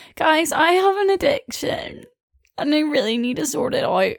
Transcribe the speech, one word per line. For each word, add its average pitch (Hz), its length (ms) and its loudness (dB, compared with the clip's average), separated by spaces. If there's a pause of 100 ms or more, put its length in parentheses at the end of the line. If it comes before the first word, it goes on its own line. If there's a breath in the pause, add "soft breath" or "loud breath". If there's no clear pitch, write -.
(160 loud breath)
Guys, 311 380 0
I 330 180 4
have 381 240 4
an 392 140 2
addiction - 960 -2 (520)
and 294 160 0
I 302 60 4
really 269 380 0
need 247 180 -2
to 311 100 -4
sort - 280 -4
it - 100 0
out. 190 360 0